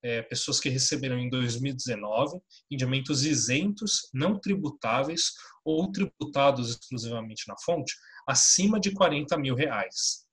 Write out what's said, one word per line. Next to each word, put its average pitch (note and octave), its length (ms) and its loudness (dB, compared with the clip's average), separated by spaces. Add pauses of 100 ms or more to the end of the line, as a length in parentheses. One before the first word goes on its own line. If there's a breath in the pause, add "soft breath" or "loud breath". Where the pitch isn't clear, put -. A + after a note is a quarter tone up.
é, A#2 180 -2
pessoas - 380 -2
que C#3+ 80 -2
receberam B2+ 500 0
em B2 100 -2
dois B2 320 0
mil C#3 120 -2
e C3 40 -6
dezenove A#2 640 -2 (320 loud breath)
rendimentos C3+ 540 0
isentos, D#3 920 0
não F3+ 240 2
tributáveis D3 960 -2 (320 loud breath)
ou D#3+ 260 2
tributados C#3+ 800 2
exclusivamente A2+ 800 -8
na G2 60 -12 (100)
fonte, D#3+ 300 -2 (320 loud breath)
acima F#3+ 520 4
de G3 140 0
quarenta D#3 440 2
mil C3+ 180 0
reais. A#2 680 -2 (100)